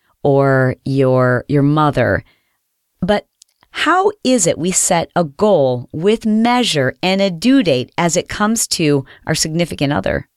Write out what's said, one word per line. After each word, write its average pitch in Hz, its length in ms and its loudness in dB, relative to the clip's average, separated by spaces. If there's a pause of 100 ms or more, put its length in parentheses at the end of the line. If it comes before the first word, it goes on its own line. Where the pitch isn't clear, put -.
(240)
or 139 500 2 (100)
your, 127 640 0
your 143 140 2
mother. 139 600 0 (760)
But 208 280 -2 (420)
how 381 400 0 (140)
is 247 220 2
it 156 120 0
we 180 140 -4
set - 420 -2
a 175 100 0
goal 139 680 0
with 208 340 -2
measure 220 760 0
and 190 200 0
a 196 80 0
due 233 320 2
date 131 340 0
as 175 200 0
it - 120 -2
comes 214 400 -2
to 147 360 0 (220)
our 160 100 -2
significant 160 560 -2
other? - 440 -4